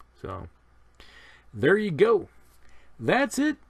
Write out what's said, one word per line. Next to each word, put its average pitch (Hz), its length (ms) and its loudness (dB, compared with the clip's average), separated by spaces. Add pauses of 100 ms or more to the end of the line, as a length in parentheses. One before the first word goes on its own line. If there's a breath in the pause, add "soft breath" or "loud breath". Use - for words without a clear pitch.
(140)
So, 92 340 -12 (1040 loud breath)
there 127 240 2
you 214 140 -2
go. 180 380 2 (680 soft breath)
That's 214 400 -2
it. 294 200 0 (120)